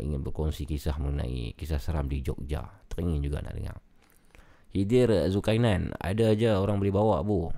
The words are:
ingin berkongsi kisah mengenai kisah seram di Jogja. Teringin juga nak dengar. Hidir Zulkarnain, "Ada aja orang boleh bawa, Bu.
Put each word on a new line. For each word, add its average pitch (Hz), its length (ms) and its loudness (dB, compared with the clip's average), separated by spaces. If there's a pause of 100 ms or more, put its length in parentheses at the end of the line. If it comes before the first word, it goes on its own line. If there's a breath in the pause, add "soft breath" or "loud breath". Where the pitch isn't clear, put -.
ingin 73 160 -4
berkongsi 71 480 -4
kisah 73 320 -4
mengenai 64 560 -4
kisah 73 240 -4
seram 73 320 -4
di 69 80 -2
Jogja. 67 480 -6 (240)
Teringin 82 320 -2
juga 71 160 -2
nak - 160 -10
dengar. - 240 -8 (960 soft breath)
Hidir 101 560 4
Zulkarnain, 101 640 2
"Ada 110 400 2
aja 113 240 4
orang 101 240 2
boleh 98 100 2
bawa, 101 300 2
Bu. 92 340 0